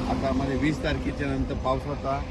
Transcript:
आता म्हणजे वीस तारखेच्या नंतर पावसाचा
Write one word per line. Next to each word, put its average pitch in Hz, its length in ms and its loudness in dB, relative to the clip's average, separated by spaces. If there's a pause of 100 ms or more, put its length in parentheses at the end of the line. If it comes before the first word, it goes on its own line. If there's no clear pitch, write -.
आता 131 300 0
म्हणजे 135 220 2
वीस 147 280 0
तारखेच्या 143 440 0
नंतर 135 260 0
पावसाचा 135 640 0 (120)